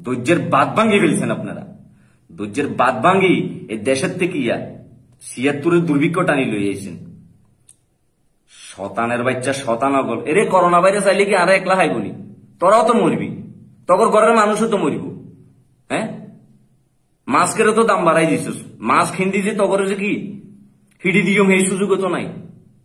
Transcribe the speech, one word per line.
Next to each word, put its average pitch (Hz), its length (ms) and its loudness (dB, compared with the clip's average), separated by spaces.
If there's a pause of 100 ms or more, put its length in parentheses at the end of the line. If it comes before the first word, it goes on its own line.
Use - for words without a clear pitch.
ধৈর্যের 123 360 -2
বাঁধ 139 360 0
ভাঙ্গি 202 240 2
ফেলছেন 131 320 0
আপনারা। 98 360 -8 (680)
ধৈর্যের 104 300 -4
বাঁধ 123 360 0
ভাঙ্গি 185 680 2
এই 113 80 -8
দেশের 135 400 -2
থেকে 175 220 -2
ইয়া 113 340 -4 (480)
ছিয়াত্তরের 147 640 0
দুর্ভিক্ষ 156 340 0
টানি 147 260 0
লই 104 220 -2
আইছেন। 98 300 -8 (1500)
শতানের - 760 -6
বাচ্চা 131 300 -2
শতান 135 420 -2
অগল। 117 240 -2
এরে 180 260 0
করোনা 180 360 4
ভাইরাস 196 260 2
আইলে 196 180 2
কি 202 100 2
আরে 185 200 4
একলা 190 200 0
হাইবনি? 135 380 -2 (460)
তোরাও 220 280 4
তো 240 60 2
মরবি, 151 340 0 (600)
তগর 196 220 4
ঘরের 214 260 4
মানুষও 208 320 2
তো 202 100 0
মরিব। - 540 -4 (580)
হ্যাঁ, 190 300 -6 (1080)
মাস্কেরও 180 440 2
তো 226 120 2
দাম 185 220 2
বাড়াই 160 200 4
দিছস। - 300 -2 (240)
মাস্ক 147 360 0
হিন্দি 190 260 -2
যে 208 100 -2
তগরে 196 360 0
যে 190 80 -2
কি - 460 -6 (600)
হিডি 190 180 4
দিয়ম, 196 280 4
এই 190 160 4
সুযোগও 190 300 0
তো 185 140 -2
নাই। 127 180 -4 (580)